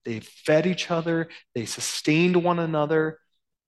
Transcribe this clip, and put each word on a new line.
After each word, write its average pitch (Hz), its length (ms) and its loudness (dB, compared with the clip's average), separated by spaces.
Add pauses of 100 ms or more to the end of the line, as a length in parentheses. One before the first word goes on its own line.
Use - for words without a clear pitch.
they 113 160 -6
fed 156 460 0
each 180 240 -2
other, 165 380 -2 (260)
they 117 100 -4
sustained 170 800 0
one 170 180 2
another, 156 580 0 (500)